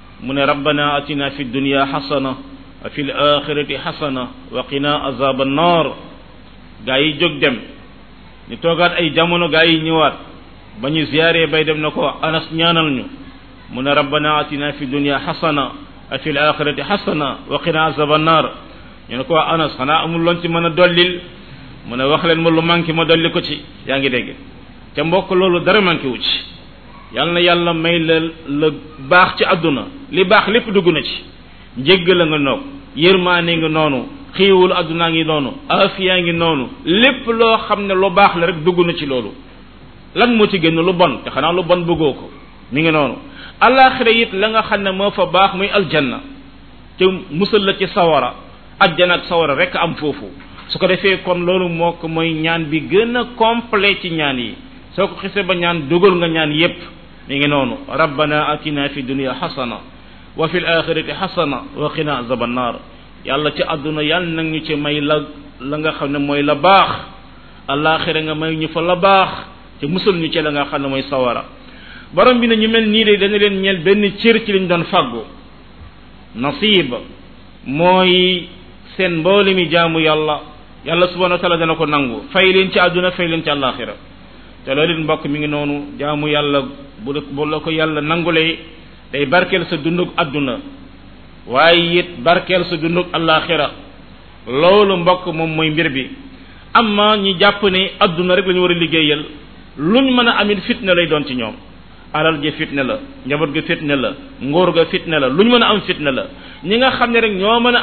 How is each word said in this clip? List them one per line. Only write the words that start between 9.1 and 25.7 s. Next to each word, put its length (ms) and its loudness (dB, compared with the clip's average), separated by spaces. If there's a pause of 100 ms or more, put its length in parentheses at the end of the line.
jamono, 340 2
gaay 240 4
yi 80 2
ñëwaat. 320 2 (680)
Ba 100 -4
ñu 140 0
ziyaaree 420 2
bay 180 0
dem 160 -2
na 80 -2
ko, 160 -4 (160)
"Anas, 320 -2
ñaanal 380 2
ñu." 120 -4 (680)
Mu 100 -8
ne, 120 0
Rabbana 440 2
atina 360 -4
fid 180 -8
dunya 260 0
hasana, 540 -2 (400)
"أفي 180 -6
الآخرة 540 0
حسنة 460 -2 (200)
وقنا 320 -2
عذاب 320 0
النار." 320 4 (640)
Ñu 80 -8
ne 60 -6
ko, 100 -2
"Waa 200 2
Anas, 240 0
xanaa 260 0
amul 200 -2
loon 180 2
ci 60 -6
mën 180 0
a 40 2
dollil?" 500 2 (680)
Mu 80 -8
ne, 80 -2
"Wax 220 2
leen 160 2
ma 80 4
lu 120 4
manqué 320 2
ma 120 2
dolli 260 4
ko 100 -2
ci." 200 -10 (260)
Yaa 120 -2
ngi 100 0
dégg? 260 -4 (580)
Te 100 -4
mbokk, 280 0
loolu 300 2
dara 200 4